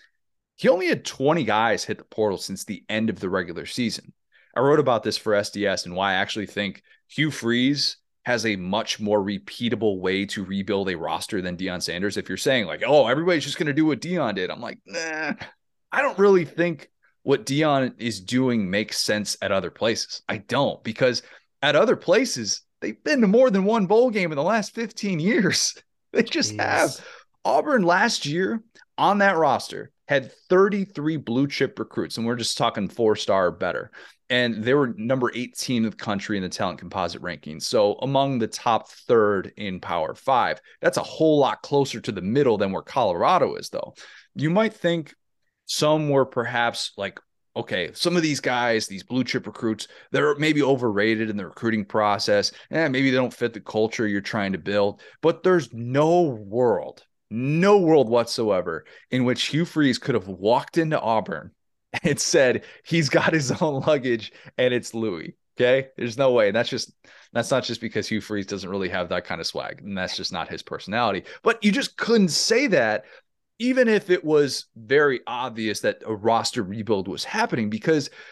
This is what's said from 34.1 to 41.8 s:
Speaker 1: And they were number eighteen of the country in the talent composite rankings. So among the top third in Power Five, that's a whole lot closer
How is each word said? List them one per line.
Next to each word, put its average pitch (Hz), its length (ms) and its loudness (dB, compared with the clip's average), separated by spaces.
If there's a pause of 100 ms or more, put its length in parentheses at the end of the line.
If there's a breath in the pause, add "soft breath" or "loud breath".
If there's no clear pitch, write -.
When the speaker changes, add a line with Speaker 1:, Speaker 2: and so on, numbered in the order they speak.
Speaker 1:
And 120 340 0
they 123 120 2
were 135 220 2
number 120 380 -2
eighteen 123 500 -4
of 107 80 -2
the - 40 -18
country 101 400 -4
in 95 60 -4
the 92 60 -4
talent 90 320 -6
composite 87 420 -6
rankings. 80 400 -10
So 104 400 2
among 135 360 0
the 113 100 0
top - 400 -2
third 104 680 2
in 95 240 -8
Power 85 340 -4
Five, 110 460 0 (200 soft breath)
that's - 180 0
a - 40 0
whole 156 360 2
lot 120 240 2
closer 139 380 -2